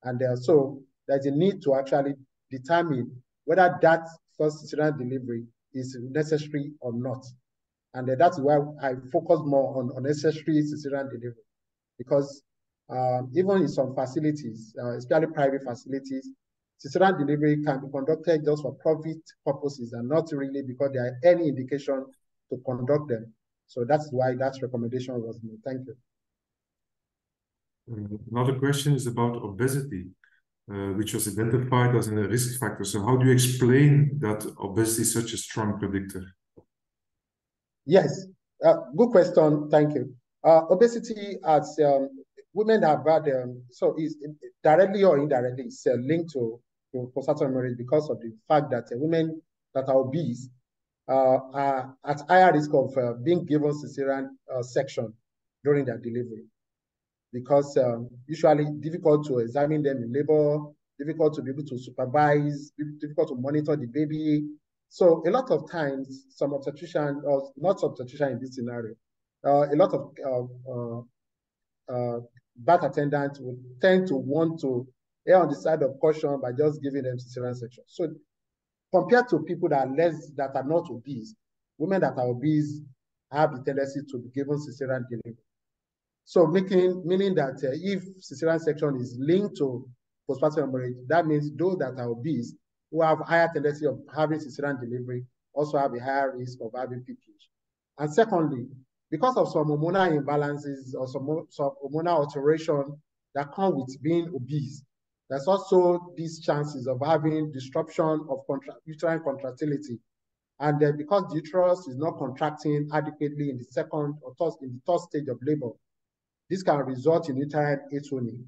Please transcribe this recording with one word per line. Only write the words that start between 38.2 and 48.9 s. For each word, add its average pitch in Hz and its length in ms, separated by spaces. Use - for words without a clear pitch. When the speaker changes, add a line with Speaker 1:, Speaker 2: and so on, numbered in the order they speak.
Speaker 1:
uh, 165 120
good 233 120
question. 156 600
Thank 151 240
you. 123 200
Uh, 160 260
obesity 208 760
as, 151 380
um, 139 260
women 214 300
have 143 220
had, 151 240
um, 123 400
so - 280
is 160 200
directly 196 400
or 175 160
indirectly, 127 460
it's, - 200
uh, 131 160
linked 165 320
to, 120 260
to 123 220
postpartum 143 260
hemorrhage 127 360
because 147 320
of 113 100
the 113 140
fact 147 240
that, 117 140
uh, 120 120